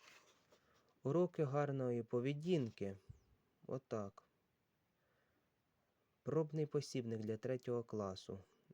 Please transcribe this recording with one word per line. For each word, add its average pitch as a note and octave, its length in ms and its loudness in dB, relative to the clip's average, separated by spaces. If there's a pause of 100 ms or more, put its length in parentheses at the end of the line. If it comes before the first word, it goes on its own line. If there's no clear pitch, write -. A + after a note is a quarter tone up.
(1040)
Уроки E3 400 4
гарної C3+ 600 2
поведінки. B2 920 0 (720)
Отак. A2 560 -6 (2000)
Пробний D3+ 420 0
посібник A#2+ 560 -2
для G#2+ 160 -2
третього B2 460 -2
класу. F#2+ 560 -6 (340)